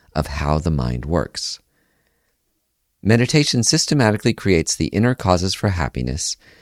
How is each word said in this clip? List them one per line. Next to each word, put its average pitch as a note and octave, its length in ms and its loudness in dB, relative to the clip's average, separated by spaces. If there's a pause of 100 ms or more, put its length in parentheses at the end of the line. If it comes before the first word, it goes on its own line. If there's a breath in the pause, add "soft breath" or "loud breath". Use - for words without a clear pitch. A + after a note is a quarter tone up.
(140)
of D2+ 140 -2
how C#2+ 320 0
the E2 120 0
mind B1 340 -2
works. - 540 -4 (1400)
Meditation A#2+ 600 2
systematically A#2 720 2
creates E2+ 420 0
the D#2 120 -2
inner A#2+ 280 2
causes F2+ 380 0
for - 160 -2
happiness C#2 680 -4 (260 soft breath)